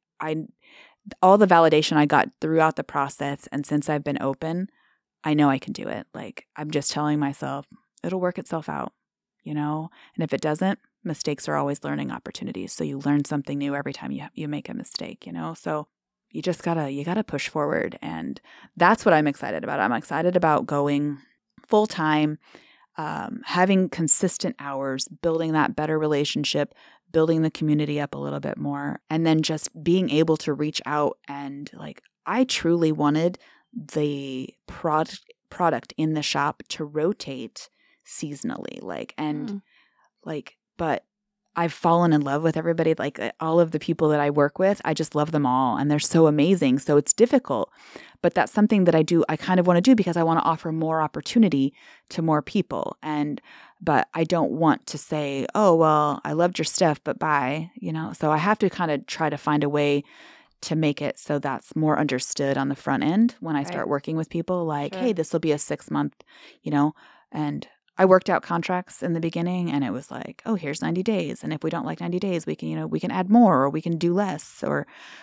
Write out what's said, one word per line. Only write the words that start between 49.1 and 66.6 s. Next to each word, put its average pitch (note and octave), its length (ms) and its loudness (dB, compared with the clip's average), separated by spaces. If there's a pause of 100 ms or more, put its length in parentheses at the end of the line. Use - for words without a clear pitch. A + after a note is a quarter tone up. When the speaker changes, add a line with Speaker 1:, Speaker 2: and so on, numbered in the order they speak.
Speaker 1:
I D#3 80 -2
kind F#3 240 2
of F3+ 80 4
wanna F3 140 6
do C4 120 8
because F#3 220 2
I E3+ 80 2
wanna E3 180 2
offer D#3+ 300 -2
more D#3+ 300 0
opportunity D3 720 2 (360)
to - 120 -6
more D#3 200 2
people, - 640 -4
and, D3 380 -4 (400)
but C#3+ 320 2
I E3 100 0
don't D#3+ 280 0
want D#3 360 2
to - 100 -10
say, C#3+ 560 -4
"Oh, F#3+ 220 6
well, D3+ 480 4
I D3 100 -6
loved F3 240 0
your D#3 80 -2
stuff, D#3 380 0
but - 160 -6
bye," D3+ 560 -2
you F3 160 -8
know? D#3+ 220 -6
So D3+ 180 0
I D#3 60 4
have G3+ 220 0
to G3 100 2
kinda D#3 300 -2
try - 300 -4
to C#3+ 80 -6
find D3 260 0
a D3 60 0
way C#3+ 340 2 (580)
to - 140 -4
make D3+ 260 0
it - 180 -6
so - 200 -2
that's - 360 -6
more D#3 240 2
understood C#3 580 0
on C#3 120 -2
the C3+ 60 -4
front - 280 -2
end G#3 360 4
when D#3+ 160 -6
I C#3+ 80 -2
start D3 160 -6
Speaker 2:
Right. - 100 -4
Speaker 1:
working C#3+ 260 -4
with D#3+ 140 -4
people, F3 360 -2
like, D3 280 -4
Speaker 2:
Sure. F#3 80 -6
Speaker 1:
"Hey, A#3+ 120 0
this E3 200 -4
will E3 80 0
be D#3+ 100 0
a D3 60 2
six-month," D3 680 -4 (380)